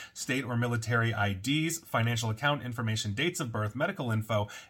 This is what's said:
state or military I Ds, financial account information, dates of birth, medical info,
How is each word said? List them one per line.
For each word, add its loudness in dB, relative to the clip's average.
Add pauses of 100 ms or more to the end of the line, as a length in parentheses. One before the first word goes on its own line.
(120)
state -2
or -2
military 2
I 2
Ds, 0
financial 0
account 0
information, -2
dates 0
of -4
birth, -2
medical -2
info, 0 (220)